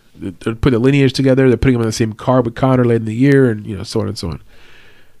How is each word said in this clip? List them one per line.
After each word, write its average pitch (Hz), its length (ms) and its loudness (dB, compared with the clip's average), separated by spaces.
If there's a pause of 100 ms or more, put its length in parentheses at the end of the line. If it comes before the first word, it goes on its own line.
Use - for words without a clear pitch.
(140)
They're 98 400 -8
putting 117 240 0
the 117 60 0
lineage 139 280 2
together. 131 360 2
They're 117 80 2
putting 131 180 2
him 117 60 -2
on 113 60 -2
the 110 60 -2
same 110 200 -2
card 127 320 0
with 117 100 -6
Conor 131 300 0
late 117 120 2
in 113 100 -4
the 110 80 -6
year 135 360 4
and, 107 160 -8
you 107 100 -10
know, 101 60 -10
so 110 180 -6
on 101 80 -4
and 104 80 -8
so 92 120 -10
on. 73 120 -10 (800)